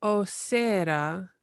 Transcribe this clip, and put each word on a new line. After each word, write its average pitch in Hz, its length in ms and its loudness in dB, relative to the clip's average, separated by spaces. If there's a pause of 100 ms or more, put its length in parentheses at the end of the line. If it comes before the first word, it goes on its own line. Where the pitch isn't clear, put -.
Oh, 208 240 2
Sarah 185 1080 0 (100)